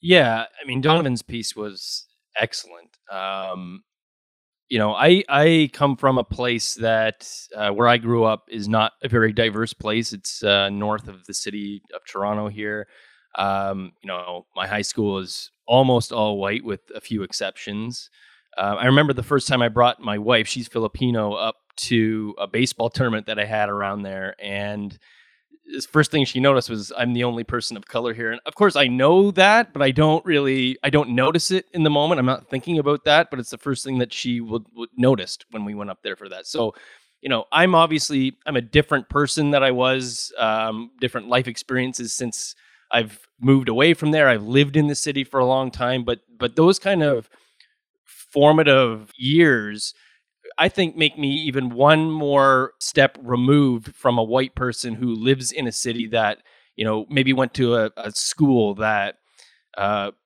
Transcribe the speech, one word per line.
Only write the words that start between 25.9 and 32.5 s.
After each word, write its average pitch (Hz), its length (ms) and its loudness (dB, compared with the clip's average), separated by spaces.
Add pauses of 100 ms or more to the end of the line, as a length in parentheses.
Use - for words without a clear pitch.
thing 139 160 0
she 127 140 -4
noticed 135 280 2
was, 107 260 -10
"I'm 123 200 -2
the 120 100 -2
only 117 180 -4
person 117 360 -8
of 101 80 -20
color 117 260 -4
here." 113 180 -6
And 117 140 -10
of 156 100 -12
course, 202 220 2
I 143 100 4
know 156 440 4
that, 202 420 4
but 139 80 -8
I 135 120 4
don't 156 340 2
really, 135 560 0
I 143 80 -2
don't 135 240 2
notice 147 360 0
it 185 220 -2
in 165 120 0
the 151 60 4
moment. 147 280 2
I'm 127 80 2
not - 240 -4